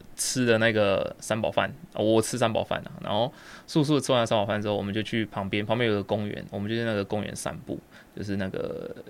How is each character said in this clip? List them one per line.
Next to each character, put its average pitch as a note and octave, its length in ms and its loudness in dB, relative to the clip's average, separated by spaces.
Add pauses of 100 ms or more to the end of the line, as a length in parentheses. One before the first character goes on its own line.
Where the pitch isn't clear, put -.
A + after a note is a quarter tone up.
(140)
吃 - 320 0
的 A2+ 120 8
那 A2+ 140 4
个 G2+ 460 2
三 A2 220 -4
宝 - 100 0
饭， G2 220 0 (220)
我 A2 280 4
吃 B2 160 -4
三 A#2 120 2
宝 F#2 120 0
饭 - 200 -4
啊， - 100 -14 (100)
然 - 100 -4
后 A2+ 180 2 (360)
速 - 160 2
速 D3 140 4
的 C#3 40 2
吃 C3+ 120 0
完 A#2+ 120 6
三 A2+ 140 4
宝 G2+ 80 2
饭 G#2 160 0
之 G2+ 60 -2
后， G#2 80 2
我 G2 60 0
们 G2 120 -4
就 G#2+ 80 0
去 A2 240 -2
旁 G2 240 -6
边， G#2 160 0
旁 A2 100 2
边 A#2+ 140 2
有 G#2 60 2
个 G2+ 60 0
公 G#2 260 -2
园， - 200 -8
我 G2+ 120 -6
们 G2+ 80 -4
就 A2+ 80 -2
去 A#2 80 -2
那 A2+ 100 0
个 G2+ 100 0
公 G#2 200 -2
园 - 100 -8
散 - 220 -6 (100)
步， C#2 100 -6 (380)
就 - 80 -8
是 G2 140 -4
那 G2 140 -2
个 E2 440 -6 (160)